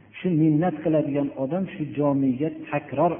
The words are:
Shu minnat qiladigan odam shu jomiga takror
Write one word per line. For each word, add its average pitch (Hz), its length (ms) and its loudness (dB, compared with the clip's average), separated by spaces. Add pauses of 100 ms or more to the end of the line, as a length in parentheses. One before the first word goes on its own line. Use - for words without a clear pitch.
(200)
Shu - 80 -4 (160)
minnat 160 400 4
qiladigan 143 440 2 (160)
odam 165 200 -2 (100)
shu 151 100 -6 (140)
jomiga 139 520 2 (220)
takror 147 480 0